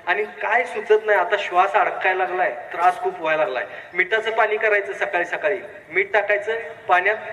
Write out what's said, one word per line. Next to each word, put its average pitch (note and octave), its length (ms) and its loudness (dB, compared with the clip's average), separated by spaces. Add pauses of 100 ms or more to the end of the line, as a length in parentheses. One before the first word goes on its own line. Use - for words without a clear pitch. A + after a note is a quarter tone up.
आणि G3 180 0 (180)
काय A3 220 2
सुचत G#3+ 420 2
नाही, G#3 140 4
आता F3+ 200 0
श्वास F#3 340 2
अडकायला F#3 500 2
लागलाय, F3+ 280 0 (220)
त्रास F3+ 260 2
खूप F3+ 200 -4
व्हायला D#3 240 0
लागलाय. B2+ 220 -2 (280)
मिठाचं G#3+ 380 0
पाणी G#3+ 260 2
करायचं G#3 360 0
सकाळी F3 320 -2
सकाळी, D#3+ 340 -2 (300)
मीठ F#3+ 240 -2
टाकायचं G#3 440 0 (300)
पाण्यात, F#3 280 4 (180)